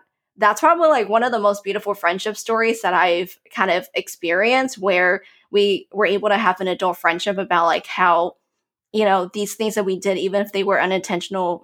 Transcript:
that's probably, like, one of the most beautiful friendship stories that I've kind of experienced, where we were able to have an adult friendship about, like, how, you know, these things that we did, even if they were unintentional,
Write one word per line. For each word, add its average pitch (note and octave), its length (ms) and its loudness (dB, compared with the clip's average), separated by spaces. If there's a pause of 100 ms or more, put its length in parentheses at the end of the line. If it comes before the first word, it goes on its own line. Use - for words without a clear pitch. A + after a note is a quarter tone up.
(380)
that's A3+ 240 2
probably, E4 280 4
like, A#3 200 2
one A3+ 140 2
of B3+ 80 0
the A#3 80 -2
most G3+ 240 0
beautiful G3+ 300 -4
friendship F#3+ 440 -4
stories A3+ 440 -2
that F3+ 120 0
I've F3 460 0 (140)
kind F#3+ 180 0
of F3+ 220 -2
experienced, G#3+ 840 -2
where F#3 440 0 (300)
we G3+ 420 2
were G3+ 120 0
able G3 240 0
to G3+ 80 4
have G3 220 0
an F#3+ 80 -4
adult F3+ 300 -2
friendship F3 400 -2
about, F3 300 0
like, E3 200 0
how, F3 480 2 (560)
you G#3+ 140 0
know, F#3+ 280 2
these G3+ 220 -6
things G#3+ 200 -4
that G#3 100 0
we F#3 140 -2
did, F#3+ 180 -2
even F#3+ 240 -2
if G#3 100 -6
they G3 140 -2
were F#3 160 2
unintentional, F3+ 840 -4